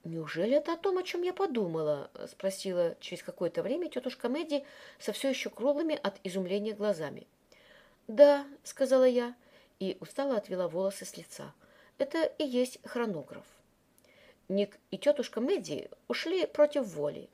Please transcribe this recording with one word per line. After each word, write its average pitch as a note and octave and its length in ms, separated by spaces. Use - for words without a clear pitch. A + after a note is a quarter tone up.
«Неужели E3 540
это D#4+ 160
о - 20
том, F#4 220
о F4+ 40
чем F4 200
я F4+ 100
подумала?» D#3+ 760
спросила F3+ 720
через - 220
какое-то E3+ 400
время D4+ 260
тетушка B3 400
Мэдди D4 360
со - 140
все C4+ 180
еще B3+ 180
круглыми C#4+ 540
от G3 200
изумления G3 520
глазами. F#3+ 520
«Да», C#4 380
сказала C4 420
я A#3+ 300
и F#3+ 220
устало C4+ 360
отвела F#3 320
волосы F#3+ 380
с - 100
лица. D3 380
«Это D#4+ 280
и - 200
есть B3 400
хронограф». G#3+ 600
Ник G3+ 300
и F#3+ 80
тетушка C#4 420
Мэдди A#3 480
ушли E4 360
против D4 400
воли. D3 500